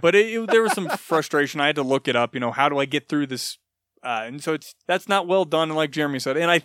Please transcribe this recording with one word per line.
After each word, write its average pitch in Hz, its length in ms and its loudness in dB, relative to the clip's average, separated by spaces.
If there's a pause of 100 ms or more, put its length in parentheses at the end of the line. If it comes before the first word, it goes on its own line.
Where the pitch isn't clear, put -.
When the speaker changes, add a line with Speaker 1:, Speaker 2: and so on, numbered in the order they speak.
Speaker 1:
But 170 120 4
it, 208 200 6
it, 226 160 -4
there 226 120 6
was 214 120 0
some 202 140 -4
Speaker 2:
<laughs> 226 100 -4
Speaker 1:
frustration. 151 600 0
I 143 60 4
had 147 100 2
to 147 60 0
look 135 240 0
it 131 80 0
up. 120 200 0
You 127 60 -6
know, 120 120 -2
how 139 160 4
do 143 100 0
I 139 60 0
get 143 240 -4
through 147 200 0
this? - 280 -8 (460)
Uh, 113 240 -4
and 139 180 -14
so 165 80 -2
it's, - 220 -8 (120)
that's 185 220 -2
not 196 180 0
well 185 200 2
done, 160 240 0
like 156 200 0
Jeremy 143 280 -2
said. 135 180 -2
And 170 140 2
I 170 140 4